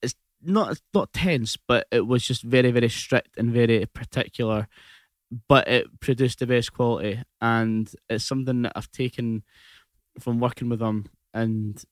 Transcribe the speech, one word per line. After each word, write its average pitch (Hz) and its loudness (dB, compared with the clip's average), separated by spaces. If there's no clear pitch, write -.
it's 123 -6
not, 175 0
it's - -8
not - 0
tense, 147 -2
but 120 2
it 110 2
was 123 2
just - -4
very, 123 4
very 120 4
strict - -4
and 117 0
very 113 4
particular, 110 -4
but 135 6
it - 0
produced 127 0
the 127 -4
best 120 0
quality. 110 -2
And 113 0
it's 110 -2
something 131 -2
that 120 -2
I've - -10
taken 117 -4
from 117 -2
working 123 -2
with 117 -4
him 107 -4
and 110 -4